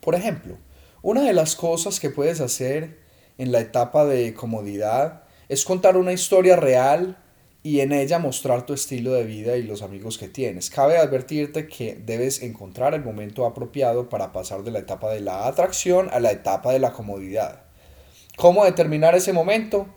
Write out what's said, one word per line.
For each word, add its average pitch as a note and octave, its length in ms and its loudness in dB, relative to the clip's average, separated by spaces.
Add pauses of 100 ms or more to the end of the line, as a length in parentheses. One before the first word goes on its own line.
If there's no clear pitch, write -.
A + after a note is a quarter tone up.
Por E3 140 0
ejemplo, F#3+ 420 -4 (480)
una A3+ 160 2
de C4 120 2
las D#3+ 220 2
cosas E3 440 -4
que D3 100 -4
puedes D#3 320 -2
hacer C#3 560 -4 (400)
en B2+ 140 -4
la A#2+ 80 4
etapa B2 460 0
de B2 280 0
comodidad A2 880 -4 (280)
es C3+ 140 -2
contar F#3 340 4
una F3+ 160 2
historia F#3 420 6
real D3+ 640 4 (440)
y D3 200 0
en C#3 100 0
ella C#3+ 260 0
mostrar B2+ 480 -2
tu D3 80 -6
estilo B2+ 400 -4
de B2 100 2
vida A2 320 -4
y B2 60 -2
los G#2+ 220 -8
amigos G2 340 -12
que G2+ 100 -14
tienes. G2 440 -8
Cabe D3 260 4
advertirte D3 720 -2
que A#2 260 -10
debes A#2 480 -6
encontrar A#2 540 -4
el D3+ 80 -6
momento G#2+ 420 -6
apropiado A#2+ 640 -2
para G2 240 -6
pasar F#2+ 300 -8
de A#2 80 -8
la A2 80 -4
etapa G2 340 -6
de G#2+ 80 -6
la G2 240 -6
atracción F3+ 680 0
a A#2+ 80 0
la A#2 120 4
etapa G2+ 420 -2
de C3 60 4
la B2+ 120 0
comodidad. G2 720 -8 (720)
¿Cómo F3+ 300 6
determinar E3 480 4
ese F#3 180 2
momento? G3 640 0